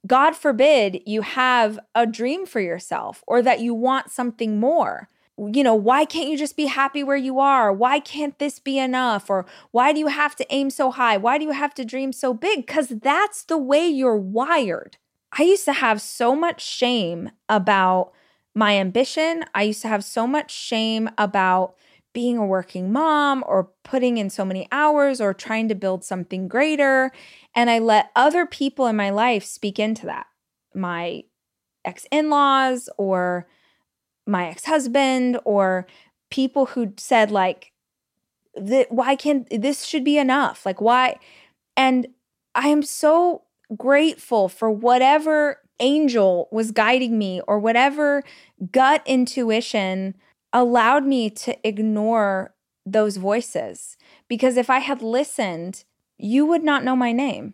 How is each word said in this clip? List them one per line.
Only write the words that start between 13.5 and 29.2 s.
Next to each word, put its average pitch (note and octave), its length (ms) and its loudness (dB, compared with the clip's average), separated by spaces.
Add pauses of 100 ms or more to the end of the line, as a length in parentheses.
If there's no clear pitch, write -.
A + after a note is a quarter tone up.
way C#4+ 300 2
you're C4 300 2
wired. A3 800 -2 (400)
I C#4+ 60 2
used F#4+ 220 4
to C#4+ 80 0
have A3+ 280 0
so B3 340 -2
much E4+ 260 -2
shame G3+ 680 -4 (160)
about F#3+ 680 2 (420)
my G#3 220 2
ambition. C4+ 760 -2
I G3+ 100 0
used G#3+ 200 -4
to A3+ 40 -8
have G#3 160 -2
so A3+ 220 -4
much C#4 260 -4
shame A3 680 -4
about F#3 580 0 (380)
being A#3+ 260 -2
a G#3 60 0
working F#3 460 -4
mom C#4+ 540 0
or F#3 240 0 (140)
putting B3 340 0
in G3 140 -4
so G3 120 -6
many F#3 280 -6
hours C#4+ 500 2
or G3 140 0
trying A3 320 -4
to G#3 80 0
build F#3 280 -4
something F#3 440 -8
greater. C4+ 640 2 (420)
And A#3+ 160 2
I A#3 80 4
let A3+ 380 2
other D4+ 320 4
people C4+ 400 -2
in A3 80 0
my G3+ 160 -2
life G#3+ 320 0